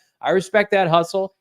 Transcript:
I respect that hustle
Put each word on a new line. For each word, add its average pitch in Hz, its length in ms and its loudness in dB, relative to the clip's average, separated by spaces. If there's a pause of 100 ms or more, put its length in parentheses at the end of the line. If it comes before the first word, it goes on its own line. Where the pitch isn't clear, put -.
(220)
I 135 80 -4
respect 196 400 0
that 190 180 2
hustle 170 520 0